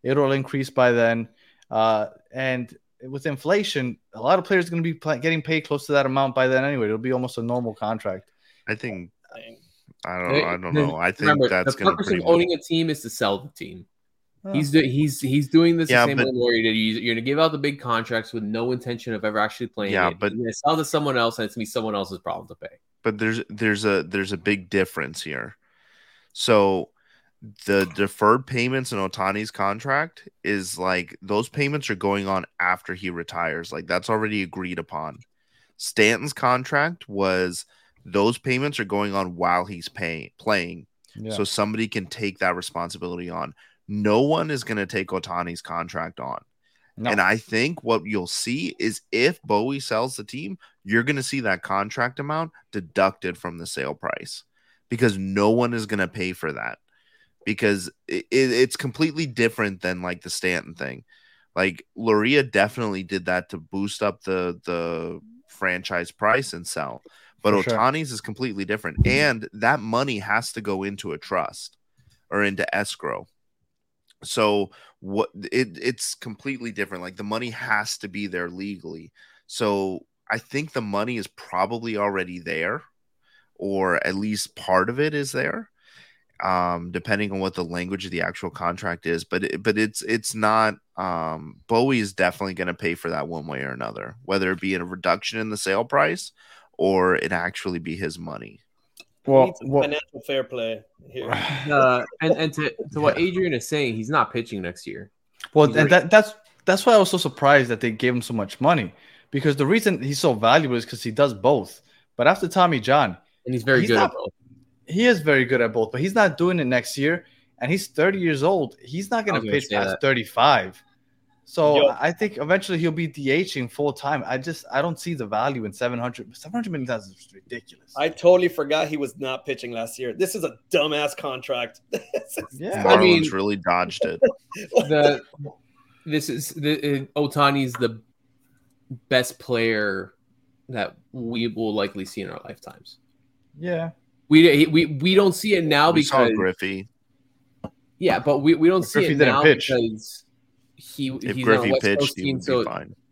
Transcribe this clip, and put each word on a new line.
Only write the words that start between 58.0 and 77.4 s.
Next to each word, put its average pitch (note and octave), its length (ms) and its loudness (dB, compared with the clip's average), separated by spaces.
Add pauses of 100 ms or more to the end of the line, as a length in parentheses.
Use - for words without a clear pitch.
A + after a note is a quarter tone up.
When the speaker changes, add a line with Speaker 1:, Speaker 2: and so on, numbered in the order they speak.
Speaker 2:
it, - 220 -4
it, C3 200 4
it's B2+ 260 2
completely D#3 500 -2
different A2+ 560 -2
than, F2+ 200 -2
like, F2+ 200 -6
the - 80 -12
Stanton F2 440 -4
thing. C2 300 -10 (500)
Like, F2+ 400 -2
Loria A2+ 480 2
definitely G#2 600 0
did F2+ 220 -4
that F2+ 240 -2
to F2+ 80 -10
boost G2 440 -6
up G2+ 220 -4
the, F2+ 400 -2
the E2+ 560 -4 (260)
franchise F2+ 640 -4
price A#2+ 440 0
and E2+ 120 -12
sell. C2 360 -8 (400)
But G#2+ 100 4 (100)
Speaker 1:
For A#2+ 80 -2
sure. A2+ 80 0
Speaker 2:
Ohtani's C3+ 320 2
is A2 100 -8
completely G#2+ 440 -6
different. F#2 420 0
And C3 460 2
that A2+ 260 2
money A#2 400 -2
has G#2 360 -2
to A#2 60 -8
go G2 220 -4
into G2 300 -8
a D2 60 -8
trust - 580 -6 (540)
or G2+ 120 0
into F#2+ 320 -2
escrow. D2 540 -6 (960)
So G#2 460 2 (300)
what G2 340 -2
it, G2+ 460 -4
it's - 340 -4
completely A#2 580 -12
different. G2 300 -8
Like, F2+ 140 -12
the G#2+ 80 -12
money A2+ 260 -6